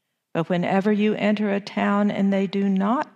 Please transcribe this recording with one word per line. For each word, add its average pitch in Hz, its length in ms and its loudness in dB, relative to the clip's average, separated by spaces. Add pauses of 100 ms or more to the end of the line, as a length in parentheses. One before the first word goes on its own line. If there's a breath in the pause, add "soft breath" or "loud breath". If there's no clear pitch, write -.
(340)
But 165 160 -2
whenever 185 420 0
you 208 240 2
enter 208 360 0
a 202 80 0
town 202 520 0
and 196 200 0
they 196 140 0
do 196 240 -2
not 202 460 0